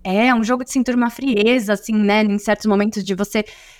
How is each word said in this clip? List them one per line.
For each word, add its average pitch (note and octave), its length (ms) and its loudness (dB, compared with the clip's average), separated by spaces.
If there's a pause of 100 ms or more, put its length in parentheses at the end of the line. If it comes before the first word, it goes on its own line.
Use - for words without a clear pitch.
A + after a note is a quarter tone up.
É, G#3+ 300 2
um A3 100 0
jogo B3 180 -2
de - 80 -12
cintura, B3 260 -2
uma A#3+ 140 0
frieza, A#3 640 0
assim, G#3+ 220 -4
né? G#3+ 280 2
Em G#3 160 0
certos G#3 280 -2
momentos G#3 360 0
de G3 120 -4
você G3+ 300 -4 (360)